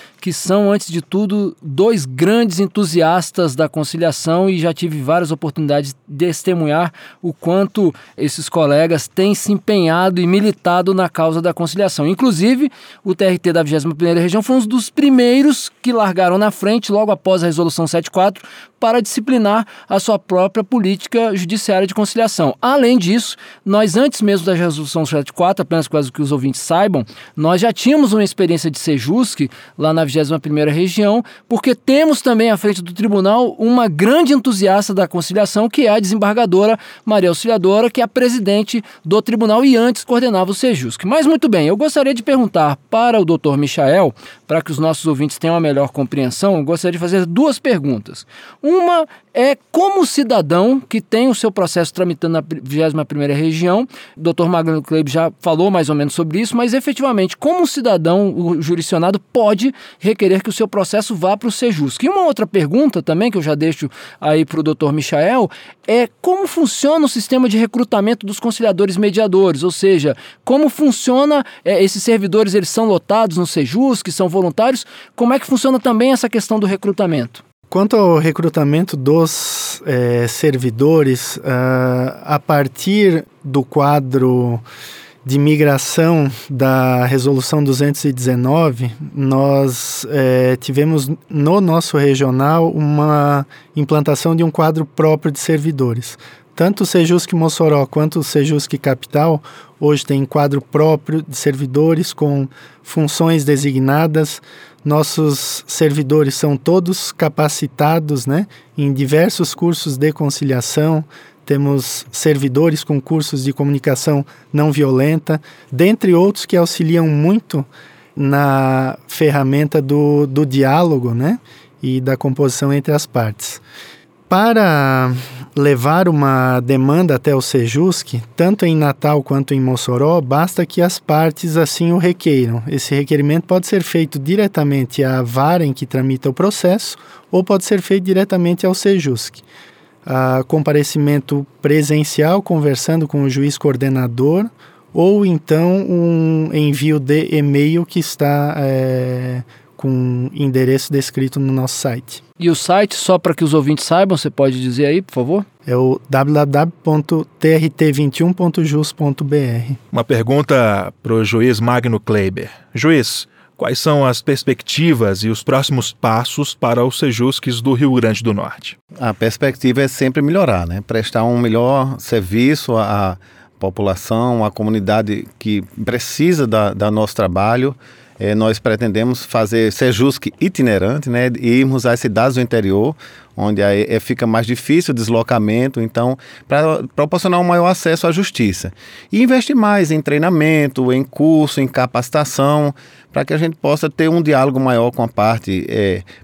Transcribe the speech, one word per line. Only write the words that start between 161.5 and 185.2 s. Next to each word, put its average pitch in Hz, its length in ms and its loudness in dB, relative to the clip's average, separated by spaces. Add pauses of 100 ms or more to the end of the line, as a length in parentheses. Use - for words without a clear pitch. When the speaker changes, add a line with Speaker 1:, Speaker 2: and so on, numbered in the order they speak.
Speaker 3:
Magno 120 400 0
Kleiber. 101 500 -2 (240)
Juiz, 139 540 0 (300)
quais - 240 -4
são 143 260 2
as 123 160 -2
perspectivas 127 1000 -2
e 110 40 0
os 110 140 -4
próximos 135 500 -2
passos 120 640 -4
para 120 300 0
os 127 120 -4
sejusques 127 640 -2
do 131 120 0
Rio 131 220 2
Grande 110 280 0
do 110 100 -2
Norte? - 460 -10 (220)
Speaker 4:
A 117 120 -4
perspectiva 127 680 0
é 135 60 0
sempre 135 340 -2
melhorar, 143 420 0
né? 87 160 -6
Prestar 113 440 -4
um 120 140 0
melhor 127 600 0
serviço 117 800 0
à 101 420 -2 (400)
população, 110 880 -2
à 104 60 -2
comunidade 107 760 -2 (140)
que 104 220 -2 (220)
precisa 147 600 0
da, 107 260 0
da 104 160 -2
nosso 107 280 -2
trabalho. 110 580 -2 (440)
É, 107 160 -2
nós 110 240 0
pretendemos 113 640 -2
fazer 110 480 0
sejusc 127 680 0
itinerante, 131 680 0
né, 123 300 0
e 123 220 2
irmos 131 260 0
às 120 140 0
cidades 120 340 0
do 127 60 0
interior, 113 560 0 (400)
onde 104 260 -2
aí, 101 260 2
é, 113 120 0
fica 123 260 -4
mais 113 180 0
difícil 147 460 0
o 139 40 0
deslocamento, 117 840 -2